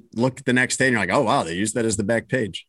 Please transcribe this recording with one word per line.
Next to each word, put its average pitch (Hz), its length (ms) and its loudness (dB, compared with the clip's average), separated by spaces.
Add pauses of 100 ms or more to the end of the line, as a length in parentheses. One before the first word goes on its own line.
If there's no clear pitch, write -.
(140)
look 127 240 0
at - 60 -14
the 127 80 0
next 127 240 2
day 131 100 2
and 131 60 4
you're 113 80 2
like, 90 120 0
"Oh, 110 100 4
wow, 120 200 2
they 85 120 -4
used 104 200 -2
that 120 100 0
as 110 120 0
the 107 80 -2
back 113 240 0
page." 113 400 -4